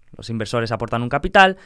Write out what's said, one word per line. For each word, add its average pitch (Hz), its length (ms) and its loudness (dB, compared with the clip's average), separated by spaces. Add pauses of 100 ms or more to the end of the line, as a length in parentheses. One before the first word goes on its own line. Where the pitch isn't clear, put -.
(180)
Los - 120 -14
inversores 113 440 -4
aportan 117 300 -4
un 123 60 -6
capital 190 560 4